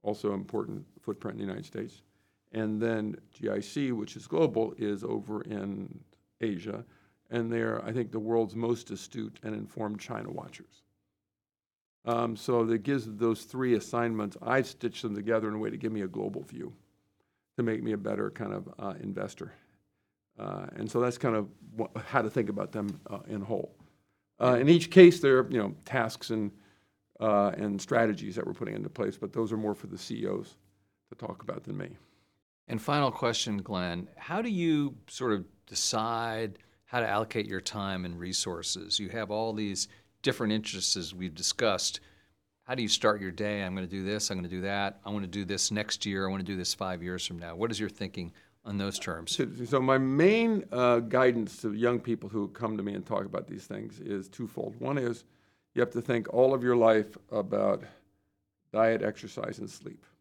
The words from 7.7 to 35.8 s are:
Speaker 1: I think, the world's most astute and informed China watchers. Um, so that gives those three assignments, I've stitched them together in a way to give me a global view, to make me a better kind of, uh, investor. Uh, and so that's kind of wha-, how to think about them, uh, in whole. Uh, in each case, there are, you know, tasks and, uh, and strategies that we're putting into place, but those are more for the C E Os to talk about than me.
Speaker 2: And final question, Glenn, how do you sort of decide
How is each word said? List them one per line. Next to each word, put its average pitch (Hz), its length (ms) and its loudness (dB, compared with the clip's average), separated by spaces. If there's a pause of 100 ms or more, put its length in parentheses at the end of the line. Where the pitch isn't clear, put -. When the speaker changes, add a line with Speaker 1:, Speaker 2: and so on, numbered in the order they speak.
Speaker 1:
I 110 80 -6
think, 117 200 -2
the 110 80 -4
world's 110 340 2
most 117 380 -2
astute 107 500 -10
and 107 140 -6
informed 107 420 -6
China 110 320 -8
watchers. - 520 -14 (1200)
Um, 117 320 2
so 117 280 2
that 110 200 2
gives 127 220 0 (100)
those 113 260 2
three 127 320 2
assignments, 110 680 0
I've 123 280 2
stitched - 340 -6
them 104 140 -4
together 110 320 0
in 104 60 -4
a 107 40 -4
way 107 120 -2
to 110 60 -8
give 110 160 -4
me 107 100 -4
a 92 60 -4
global 101 340 -6
view, - 300 -12 (840)
to 120 80 0
make 113 180 0
me 113 100 -2
a 101 60 -2
better 104 320 -2
kind 101 220 -8
of, 98 260 -8
uh, 98 220 -6
investor. 98 520 -8 (840)
Uh, 98 280 -8 (100)
and 107 140 -6
so 120 100 2
that's 123 180 0
kind 113 180 0
of 104 120 -2 (280)
wha-, 110 140 -4 (160)
how 131 160 2
to 107 80 0
think 110 180 0
about 101 240 -4
them, 104 360 -6
uh, 98 200 -8
in 104 120 -6
whole. - 340 -4 (680)
Uh, 127 200 6
in 139 80 4
each 170 220 6
case, 175 300 12
there 135 180 8
are, 131 100 2
you 127 100 2
know, 101 140 0 (120)
tasks 117 460 -2
and, 107 200 0 (680)
uh, 101 360 4
and 101 240 -2
strategies 107 540 0
that - 100 -4
we're - 80 -4
putting 104 220 -6
into 101 140 -6
place, 101 280 -4
but 98 160 -8
those 113 200 -2
are 110 40 -2
more 107 180 0
for - 120 -12
the 92 100 -12
C 107 260 -8
E 98 40 -4
Os - 300 -6 (540)
to - 40 -16
talk - 300 -12
about 95 180 -8
than 101 140 -10
me. 95 200 -10 (720)
Speaker 2:
And 113 160 -6
final 147 300 2
question, 117 460 -2
Glenn, 90 580 -4
how 196 260 -6
do 233 80 -4
you 151 460 2 (100)
sort 117 280 0
of 92 100 -2 (220)
decide 113 920 -2 (280)